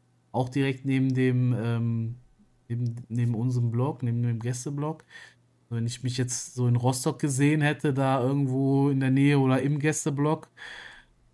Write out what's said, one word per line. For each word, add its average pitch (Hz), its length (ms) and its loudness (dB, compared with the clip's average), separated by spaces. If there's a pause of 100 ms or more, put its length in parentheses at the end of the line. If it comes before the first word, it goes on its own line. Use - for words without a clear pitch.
(340)
Auch 123 160 -2
direkt 135 360 -2
neben 131 280 2
dem, 123 440 2
ähm, 117 580 -2 (520)
neben, 120 280 -4 (140)
neben 120 260 -2
unserem 120 360 -2
Block, 123 320 -2
neben 117 200 -2
dem 117 160 -2
Gästeblock. 143 640 -6 (640)
Wenn 117 160 -2
ich 117 180 -6
mich 123 140 -4
jetzt - 360 -6
so 123 140 0
in 120 80 4
Rostock 127 440 0
gesehen 143 420 2
hätte, 147 320 0
da 135 280 2
irgendwo 139 680 2
in 135 100 2
der 135 120 2
Nähe 139 280 6
oder 131 220 4
im 143 180 0
Gästeblock, 151 680 0 (840)